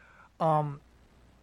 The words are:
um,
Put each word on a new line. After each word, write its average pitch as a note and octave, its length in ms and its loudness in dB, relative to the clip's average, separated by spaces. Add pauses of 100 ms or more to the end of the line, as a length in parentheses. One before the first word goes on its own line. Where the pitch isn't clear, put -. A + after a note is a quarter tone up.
(380)
um, D3+ 400 0 (640)